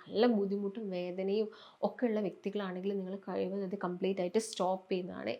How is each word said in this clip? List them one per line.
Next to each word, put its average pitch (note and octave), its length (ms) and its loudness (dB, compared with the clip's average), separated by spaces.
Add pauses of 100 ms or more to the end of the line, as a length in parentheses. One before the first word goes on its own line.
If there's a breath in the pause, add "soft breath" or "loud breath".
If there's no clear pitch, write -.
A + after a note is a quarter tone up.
നല്ല F#3 180 4
ബുദ്ധിമുട്ടും G3+ 640 2
വേദനയും F#3+ 580 0 (340 loud breath)
ഒക്കെ G#3+ 240 0
ഉള്ള G#3+ 140 2
വ്യക്തികളാണെങ്കിൽ G3 760 -2
നിങ്ങൾ F#3+ 180 -4
കഴിവതും G3 460 -2
അത് F#3+ 220 -4
കംപ്ലീറ്റ് F#3 360 0
ആയിട്ട് F3+ 180 2
സ്റ്റോപ്പ് F#3+ 540 0
ചെയ്യുന്നതാണ് F#3 480 -2